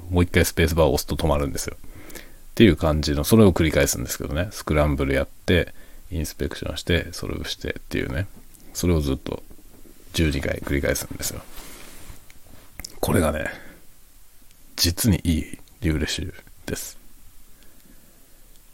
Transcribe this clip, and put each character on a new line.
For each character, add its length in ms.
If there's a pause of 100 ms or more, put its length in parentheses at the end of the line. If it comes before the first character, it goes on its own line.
も 120
う 20
一 80
回 140
ス 80
ペ 100
ー 60
ス 60
バ 100
ー 20
を 60
押 40
す 80
と 100
止 120
ま 100
る 100
ん 40
で 80
す 80
よ。 120
っ 760
て 80
い 60
う 60
感 260
じ 120
の、 100
そ 140
れ 60
を 100
繰 120
り 60
返 140
す 140
ん 40
で 60
す 80
け 80
ど 80
ね。 180
ス 140
ク 80
ラ 120
ン 100
ブ 100
ル 80
や 120
っ 20
て、 460 (360)
イ 100
ン 60
ス 80
ペ 160
ク 80
シ 80
ョ 80
ン 40
し 60
て、 280
ソ 160
ル 100
ブ 100
し 80
て 240
っ 80
て 120
い 40
う 80
ね。 140 (480)
そ 140
れ 60
を 60
ず 140
っ 40
と 260 (680)
十 180
二 100
回 240
繰 100
り 60
返 140
す 100
ん 100
で 80
す 80
よ。 100 (1600)
こ 140
れ 60
が 120
ね、 140 (1300)
実 360
に 120
い 160
い 200 (220)
リ 100
フ 80
レ 60
ッ 40
シ 140
ュ 100 (320)
で 100
す。 220 (1800)